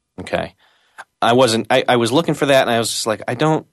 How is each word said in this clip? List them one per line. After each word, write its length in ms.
Okay. 380
I 120
wasn't, 360
I, 200
I 80
was 140
looking 240
for 100
that, 160
and 80
I 100
was 100
just 160
like, 220
I 60
don't 400